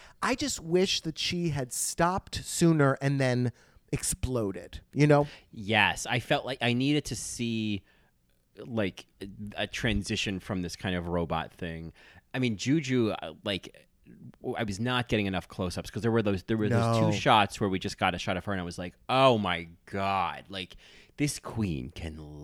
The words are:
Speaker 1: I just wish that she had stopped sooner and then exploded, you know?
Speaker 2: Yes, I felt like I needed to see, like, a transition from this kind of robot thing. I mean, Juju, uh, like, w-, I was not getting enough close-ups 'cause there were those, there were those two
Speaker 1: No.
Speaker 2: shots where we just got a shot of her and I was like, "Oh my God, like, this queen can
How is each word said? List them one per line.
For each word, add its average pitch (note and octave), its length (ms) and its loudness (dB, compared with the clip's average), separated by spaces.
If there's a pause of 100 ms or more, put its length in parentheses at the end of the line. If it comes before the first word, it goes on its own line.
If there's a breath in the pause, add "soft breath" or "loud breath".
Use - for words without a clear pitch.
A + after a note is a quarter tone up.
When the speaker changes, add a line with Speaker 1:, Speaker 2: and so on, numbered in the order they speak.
(240 soft breath)
Speaker 1:
I A3+ 120 2
just - 260 -4
wish F3+ 400 0
that D#3 180 -6
she F3 300 -2
had C#3 240 -4
stopped - 720 -2
sooner D3+ 560 4
and C#3 200 0
then B2 300 2 (400 soft breath)
exploded, G#2+ 880 -4 (140)
you C#3+ 120 6
know? D3 220 8 (240 loud breath)
Speaker 2:
Yes, G#2 580 4
I B2 100 0
felt C3+ 260 0
like C3 160 -6
I A#2+ 120 4
needed C#3 320 2
to B2+ 100 -8
see, A2 680 -4 (840)
like, G#2+ 400 -4 (520)
a G2+ 100 -4
transition G#2 720 -2
from F#2 220 -4
this E2+ 140 -6
kind F#2 200 -4
of E2+ 120 -4
robot E2 460 -2
thing. E2 400 -10 (400 soft breath)
I C3 60 -4
mean, A#2 180 0
Juju, B2+ 540 2
uh, E2 220 -8 (100)
like, G2 320 -4 (680)
w-, B2+ 160 -6
I G#2+ 60 -2
was G2+ 160 -4
not B2 280 -2
getting G#2+ 180 2
enough F#2+ 220 -2
close-ups F2+ 440 -6
'cause G#2 100 -6
there A2+ 100 2
were A#2 100 4
those, G2+ 220 0
there A2+ 140 -2
were G#2+ 120 0
those A#2 280 2
two A2+ 100 4
Speaker 1:
No. G#2+ 40 4
Speaker 2:
shots G#2 480 4
where G#2 100 2
we F#2 100 0
just - 180 -6
got F#2 180 0
a F2+ 40 -6
shot F#2+ 180 -2
of F#2 80 -8
her G#2 60 -4
and F#2+ 100 -2
I - 20 -4
was F2 140 -8
like, F2+ 160 -8 (160)
"Oh B2+ 280 6
my F2 300 0 (180)
God, F#2 640 -2
like, F#2+ 260 -10 (420 soft breath)
this C#3+ 220 -2
queen E2 540 -4
can D#2 240 -10 (260)